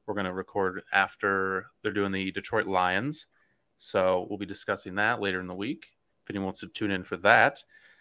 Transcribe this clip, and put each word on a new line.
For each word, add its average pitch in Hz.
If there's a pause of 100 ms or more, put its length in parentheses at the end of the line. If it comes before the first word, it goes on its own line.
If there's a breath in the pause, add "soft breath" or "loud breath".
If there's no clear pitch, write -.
We're 107
gonna 95
record 95
after 95 (140)
they're 104
doing 101
the 95
Detroit 101
Lions. 95 (520)
So 92
we'll 101
be 101
discussing 95
that 110
later 92
in 90
the 90
week, 110 (400)
if -
anyone 98
wants 95
to 104
tune 104
in 92
for -
that. 110 (380)